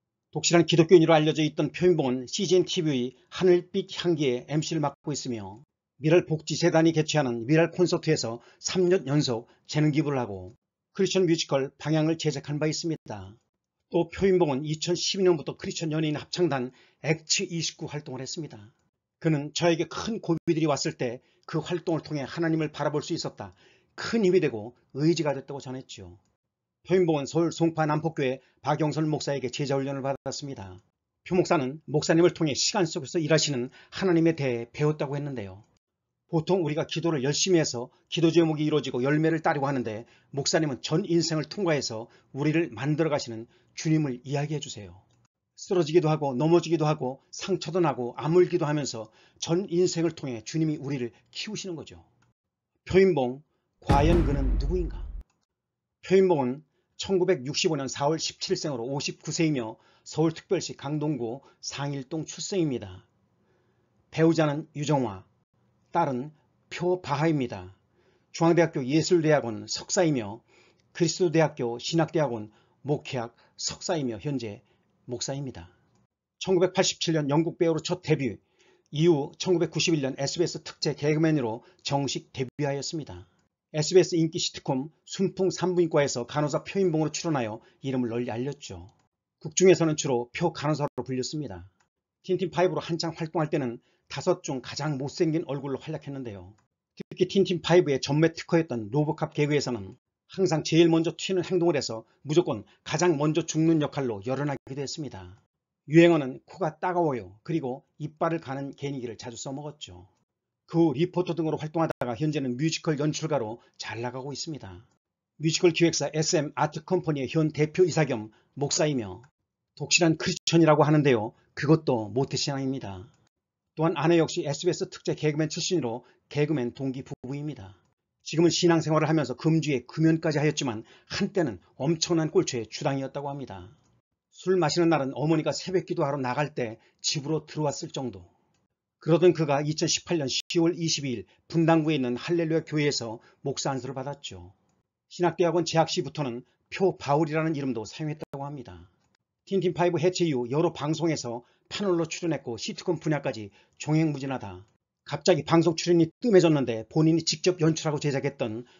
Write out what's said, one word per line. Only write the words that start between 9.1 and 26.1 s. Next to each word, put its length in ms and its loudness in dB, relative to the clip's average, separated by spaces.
재능 240 2
기부를 280 0
하고 360 -8
크리스천 320 2
뮤지컬 500 0
방향을 400 0
제작한 420 -4
바 80 0
있습니다. 680 -6
또 180 0
표인봉은 560 2
이천십이 600 -2
년부터 340 2
크리스천 340 -6
연예인 240 -2
합창단 560 -2
엑츠 400 -2
이십구 420 -6
활동을 380 -10
했습니다. 500 -12
그는 340 0
저에게 340 2
큰 320 -6
고비들이 460 0
왔을 260 -2
때 300 -6
그 120 -6
활동을 420 -4
통해 260 -8
하나님을 460 -2
바라볼 300 -4
수 100 -8
있었다. 420 -8
큰 300 -2
힘이 160 6
되고 360 -4
의지가 400 2
됐다고 260 -10
전했죠. 580 -14